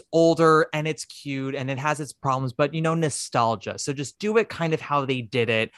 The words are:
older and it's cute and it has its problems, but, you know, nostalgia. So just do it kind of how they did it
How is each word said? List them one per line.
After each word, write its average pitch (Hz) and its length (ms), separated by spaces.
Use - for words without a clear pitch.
older 160 580
and 156 160
it's 156 160
cute 135 520
and 135 140
it 135 80
has 147 220
its 147 140
problems, 131 400
but, 147 200
you 160 80
know, 160 140
nostalgia. 117 840
So - 140
just 135 260
do 214 200
it 214 100
kind 165 260
of 156 60
how 143 240
they 131 200
did 113 260
it 113 280